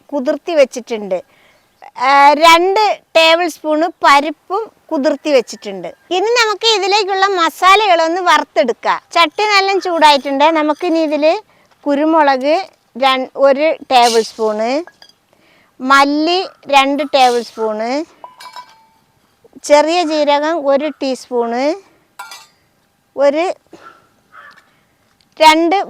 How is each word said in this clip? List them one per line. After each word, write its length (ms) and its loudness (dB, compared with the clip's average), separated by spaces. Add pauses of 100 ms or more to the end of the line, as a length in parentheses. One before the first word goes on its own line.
(120)
കുതിർത്തി 480 -6
വെച്ചിട്ടുണ്ട്. 580 -4 (880)
ആ, 20 0 (360)
രണ്ട് 360 4 (360)
ടേബിൾ 300 4 (100)
സ്പൂൺ 240 -2 (240)
പരിപ്പും 580 0 (280)
കുതിർത്തി 460 -4
വെച്ചിട്ടുണ്ട്. 520 -6 (280)
ഇനി 220 -2
നമുക്ക് 380 -2
ഇതിലേക്കുള്ള 500 -2 (140)
മസാലകളൊന്ന് 800 2 (100)
വറുത്തെടുക്കാം. 680 -2 (160)
ചട്ടി 360 0
നല്ല 340 0
ചൂടായിട്ടുണ്ട്. 600 2 (120)
നമുക്കിനി 500 -2
ഇതിൽ 160 -2 (600)
കുരുമുളക് 680 0 (500)
രൺ-, 260 -2 (160)
ഒരു 200 2 (260)
ടേബിൾ 380 4
സ്പൂൺ, 300 -4 (1300)
മല്ലി 500 0 (340)
രണ്ട് 280 2 (140)
ടേബിൾ 240 2 (100)
സ്പൂൺ, 300 -6 (1900)
ചെറിയ 300 4 (140)
ജീരകം 420 0 (180)
ഒരു 160 -2 (140)
ടീസ്പൂൺ, 500 -6 (1700)
ഒരു 200 0 (2000)
രണ്ട് 340 4 (140)